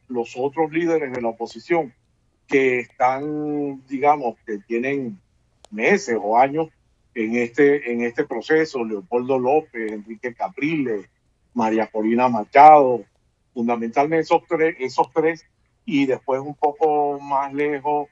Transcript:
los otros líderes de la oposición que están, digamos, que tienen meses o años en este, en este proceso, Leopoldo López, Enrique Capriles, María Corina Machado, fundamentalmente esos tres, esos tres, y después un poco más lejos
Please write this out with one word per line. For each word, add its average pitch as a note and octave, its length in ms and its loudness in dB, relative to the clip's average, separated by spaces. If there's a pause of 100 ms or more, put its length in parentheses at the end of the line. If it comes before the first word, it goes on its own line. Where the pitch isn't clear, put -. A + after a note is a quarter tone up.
los A#2+ 300 -6
otros C#3+ 340 -4
líderes D#3+ 400 -2
de B2+ 80 -8
la A#2 80 -4
oposición A#2 640 -6 (540)
que C3 340 2
están, C#3+ 1040 -4
digamos, C3 500 0 (100)
que G#2+ 120 -6
tienen A#2+ 600 -4 (520)
meses A#2+ 480 0
o G#2 200 0
años D3+ 300 2 (460)
en A2+ 220 -4
este, C3 560 2
en A#2+ 100 -4
este A#2+ 220 -4
proceso, D3 600 -2
Leopoldo A#2+ 540 -4
López, B2 540 -2
Enrique A2 420 -12
Capriles, A#2+ 760 -6 (420)
María A2 340 -2
Corina A2+ 420 0
Machado, B2+ 760 8 (480)
fundamentalmente A#2+ 680 -2
esos E3+ 260 0
tres, D#3+ 300 0
esos C3 340 -4
tres, D#3+ 320 -2 (400)
y C#3 220 0
después C3 340 -2
un C#3+ 140 -10
poco D3 680 0
más C#3 320 -4
lejos D3 600 -4